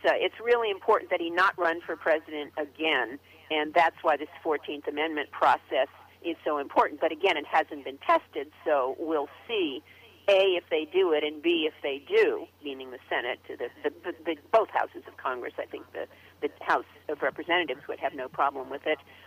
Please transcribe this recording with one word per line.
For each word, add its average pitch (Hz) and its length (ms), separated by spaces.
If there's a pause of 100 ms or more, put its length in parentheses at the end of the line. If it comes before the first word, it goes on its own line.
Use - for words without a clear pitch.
uh, 175 100
it's - 280
really 233 260
important 196 420
that 180 100
he 170 100
not 180 260
run 170 240
for - 140
president 156 600
again, 143 640 (320)
and 151 200
that's 165 300
why 156 140
this 151 120 (140)
fourteenth 151 460
Amendment 151 420
process 139 560 (380)
is 165 200
so 151 140
important. 147 420
But 165 120
again, 165 240
it 147 100
hasn't 156 380
been 135 140
tested, 160 520 (140)
so 139 340
we'll 156 300 (180)
see, 175 380 (440)
A, 190 280
if 175 120
they 156 240
do 180 200
it, 151 100
and 151 180
B, 160 280
if 151 140
they 143 260
do, 180 380 (180)
meaning 131 260
the 123 80 (100)
Senate, 123 380
the, 123 220 (160)
the, 147 80 (100)
the, 175 120 (100)
the, - 120 (140)
both 220 200
houses - 360
of - 100
Congress. 127 420
I - 80
think - 260
the, - 160 (320)
the - 100 (140)
House 143 200 (240)
of 151 140
Representatives 156 640
would - 140
have 143 140
no 131 120
problem 139 420
with 139 180
it. 156 120 (280)